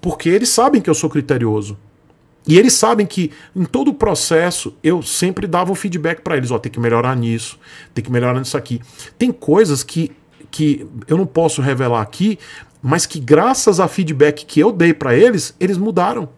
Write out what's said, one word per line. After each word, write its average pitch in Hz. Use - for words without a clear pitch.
Porque -
eles 202
sabem 247
que -
eu 151
sou -
criterioso. 113
E 160
eles 240
sabem 220
que 170
em 185
todo 269
o 294
processo 175
eu 170
sempre 185
dava 180
um -
feedback 170
pra 165
eles. 127
Ó, 123
tem 120
que -
melhorar 120
nisso, 117
tem 123
que 117
melhorar 123
nisso 131
aqui. 117
Tem 240
coisas 165
que, -
que 147
eu 160
não 190
posso 160
revelar 127
aqui, 185
mas 151
que -
graças 175
a 185
feedback 151
que -
eu 214
dei 170
pra 127
eles, 208
eles 180
mudaram. 196